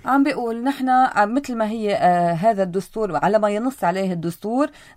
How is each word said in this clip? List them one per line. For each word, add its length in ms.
عم 180
بيقول: 400
"نحن 260
ع-، 360
مثل 300
ما 140
هي، 260
آه، 380
هذا 300
الدستور، 520
على 240
ما 100
ينص 340
عليه 300
الدستور، 540